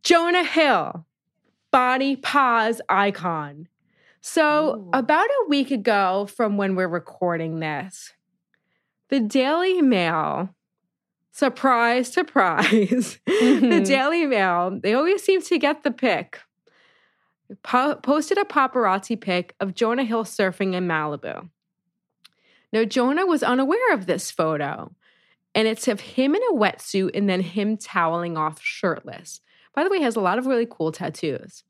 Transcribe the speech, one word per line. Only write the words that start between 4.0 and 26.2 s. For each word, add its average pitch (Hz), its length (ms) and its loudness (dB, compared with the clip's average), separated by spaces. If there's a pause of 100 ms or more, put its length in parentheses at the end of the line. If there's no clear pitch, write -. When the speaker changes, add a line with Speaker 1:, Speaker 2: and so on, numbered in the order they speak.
Speaker 1:
So 302 540 0
Speaker 2:
Ooh. 190 180 -16
Speaker 1:
about 302 360 2
a 539 200 0
week 277 220 0
ago 202 640 0
from 208 220 -2
when 196 180 -2
we're 185 140 -2
recording 170 720 -4
this, 156 520 -8 (960)
the 277 100 2
Daily 311 600 0
Mail, 170 680 0 (840)
surprise, 247 760 0
<laughs> - 40 -14
surprise, 214 1160 2
Speaker 2:
Mm-hmm. 285 420 4
Speaker 1:
the 339 120 4
Daily 285 440 2
Mail, 190 560 0
they 208 120 0
always 349 300 0
seem 381 200 2
to 349 140 0
get 294 260 0
the - 80 0
pick, - 500 -2 (1200)
po-, 262 340 0
posted 302 400 0
a 403 80 0
paparazzi 233 720 0
pic 180 400 -4
of 190 160 -6
Jonah 240 280 0
Hill 226 200 -2
surfing 190 500 -2
in 180 140 -2
Malibu. 151 640 -6 (1200)
Now, 220 100 2
Jonah 269 420 0
was 330 180 2
unaware 320 500 2
of 196 120 -4
this 175 260 -4
photo, 147 600 -4 (600)
and 214 140 2
it's 220 200 -2
of 214 140 -2
him 277 340 0